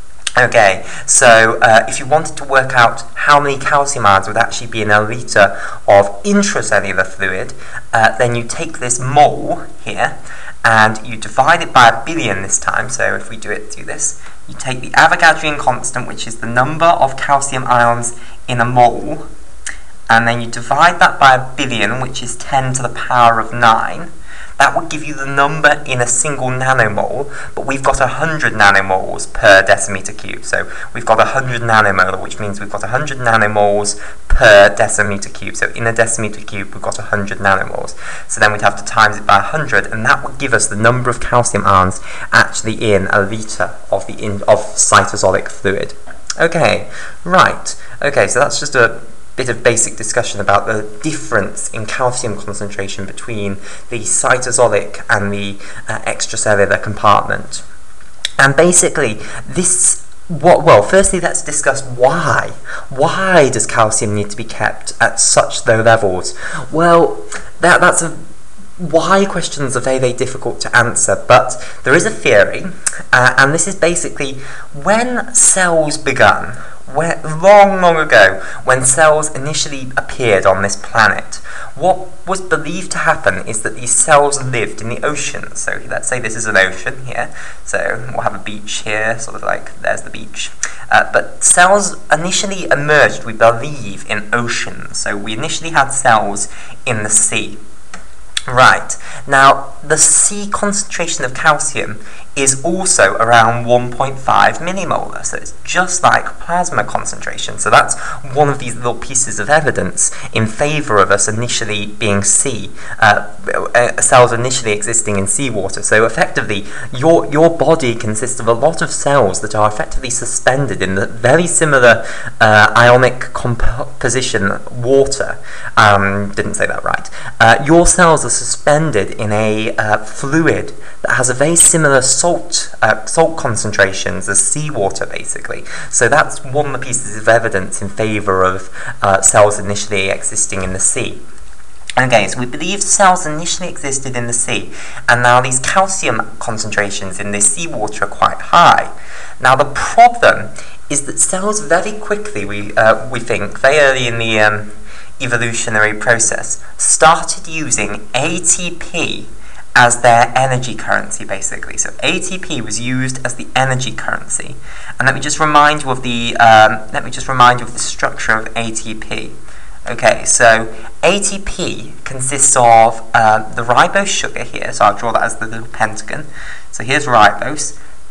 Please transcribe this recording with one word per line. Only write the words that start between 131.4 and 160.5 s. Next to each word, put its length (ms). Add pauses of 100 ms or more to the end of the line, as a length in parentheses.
similar 480
salt, 800
uh, 220
salt 300
concentrations 920
as 160
seawater, 640
basically. 560 (260)
So 180
that's 360
one 240
of 60
the 60
pieces 380
of 100
evidence 540
in 80
favour 540
of, 260 (320)
uh, 200
cells 360
initially 520
existing 520
in 120
the 60
sea. 400 (800)
Okay, 300
so 120
we 60
believe 380
cells 420
initially 440
existed 460
in 120
the 60
sea, 380 (380)
and 140
now 180
these 180
calcium 800
concentrations 840
in 120
the 100
seawater 640
are 20
quite 320
high. 560 (440)
Now 160
the 100
problem 840 (420)
is 160
that 120
cells 420
very 320
quickly, 520
we, 300
uh, 340
we 100
think, 400
very 200
early 280
in 120
the, 200
um, 320 (480)
evolutionary 760
process, 680 (140)
started 720
using 640
A 240
T 320
P 560 (500)
as 280
their 320
energy 400